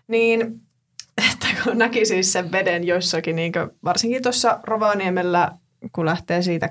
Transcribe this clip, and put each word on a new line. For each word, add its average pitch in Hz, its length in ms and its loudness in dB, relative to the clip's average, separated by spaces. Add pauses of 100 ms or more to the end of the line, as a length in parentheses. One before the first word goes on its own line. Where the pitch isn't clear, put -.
Niin, 226 520 0 (720)
että - 140 -8 (180)
kun 233 140 0
näki 226 260 2
siis 185 280 2
sen 180 200 -2
veden 185 340 0
jossakin, 175 500 0
niinkö, 165 320 -2 (160)
varsinkin 226 380 0
tuossa 247 400 2
Rovaniemellä, 185 880 0 (400)
kun 165 140 -2
lähtee 175 360 0
siitä 175 280 0